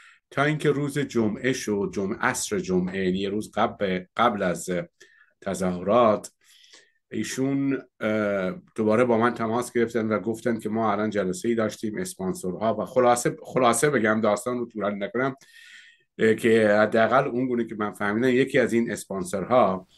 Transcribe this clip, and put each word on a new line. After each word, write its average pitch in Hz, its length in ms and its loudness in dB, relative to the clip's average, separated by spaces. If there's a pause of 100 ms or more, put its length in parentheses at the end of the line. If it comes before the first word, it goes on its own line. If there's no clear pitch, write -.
(320)
تا 139 120 0
اینکه 151 280 0
روز 143 280 -4
جمعه 117 540 0
شد، 101 400 -4
جمعه، 101 240 -4
عصر 120 420 -2
جمعه، 92 460 0
یعنی 92 140 0
یه 98 100 -4
روز 104 260 -6
قبل، 101 480 -2 (140)
قبل 110 260 2
از 85 260 -2 (720)
تظاهرات، 98 880 2 (800)
ایشون، 135 680 -2 (180)
اه، 104 520 0 (240)
دوباره 110 280 4
با 120 140 4
من 117 160 2
تماس 117 380 -4
گرفتن 113 360 0
و 107 120 0
گفتن 113 400 -4
که 110 100 -8
ما 110 220 0
الان 107 180 -2
جلسه‌ای 98 460 -2
داشتیم، 107 420 -4
اسپانسرها 92 800 -4
و 214 100 -4
خلاصه، 120 580 2
خلاصه 127 460 2
بگم، 110 320 2
داستان 110 360 0
رو 120 80 -6
طولانی 104 340 -4
نکنم، 127 360 -4 (840)
اه، 110 140 6
که 110 360 4
حداقل 110 580 4
اون 123 200 -2
گونه 117 180 -2
که 113 100 -10
من 104 160 -4
فهمیدم، 104 380 0
یکی 131 300 2
از 110 140 2
این 117 180 2
اسپانسرها 95 960 0 (100)